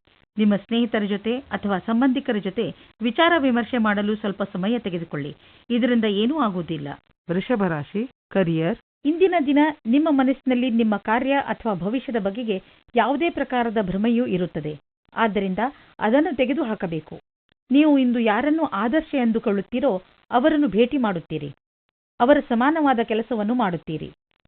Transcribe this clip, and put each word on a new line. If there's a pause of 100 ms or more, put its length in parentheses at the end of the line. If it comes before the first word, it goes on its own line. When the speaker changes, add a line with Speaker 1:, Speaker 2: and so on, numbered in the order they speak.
(380)
Speaker 1:
ನಿಮ್ಮ
ಸ್ನೇಹಿತರ
ಜೊತೆ
ಅಥವಾ
ಸಂಬಂಧಿಕರ
ಜೊತೆ (260)
ವಿಚಾರ
ವಿಮರ್ಶೆ
ಮಾಡಲು
ಸ್ವಲ್ಪ
ಸಮಯ
ತೆಗೆದುಕೊಳ್ಳಿ, (340)
ಇದರಿಂದ
ಏನೂ
ಆಗುವುದಿಲ್ಲ. (420)
Speaker 2:
ವೃಷಭ
ರಾಶಿ (220)
ಕರಿಯರ್. (280)
Speaker 1:
ಇಂದಿನ (100)
ದಿನ (260)
ನಿಮ್ಮ
ಮನಸ್ಸಿನಲ್ಲಿ
ನಿಮ್ಮ
ಕಾರ್ಯ
ಅಥವಾ
ಭವಿಷ್ಯದ
ಬಗೆಗೆ (320)
ಯಾವುದೇ
ಪ್ರಕಾರದ
ಭ್ರಮೆಯೂ
ಇರುತ್ತದೆ, (360)
ಆದ್ದರಿಂದ (400)
ಅದನ್ನು
ತೆಗೆದುಹಾಕಬೇಕು. (520)
ನೀವು
ಇಂದು
ಯಾರನ್ನು
ಆದರ್ಶ
ಎಂದುಕೊಳ್ಳುತ್ತೀರೋ (300)
ಅವರನ್ನು
ಭೇಟಿ
ಮಾಡುತ್ತೀರಿ. (680)
ಅವರ
ಸಮಾನವಾದ
ಕೆಲಸವನ್ನು
ಮಾಡುತ್ತೀರಿ. (360)